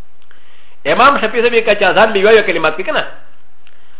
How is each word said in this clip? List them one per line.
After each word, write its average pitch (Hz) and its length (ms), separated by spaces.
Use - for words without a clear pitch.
امام 233 360
شافعي 226 200
صاحب 233 240
که 214 100
چه 202 100
اذان 196 280
به 196 60
یوه 208 220
کلمات 165 360
کې 190 80
کنه. 285 220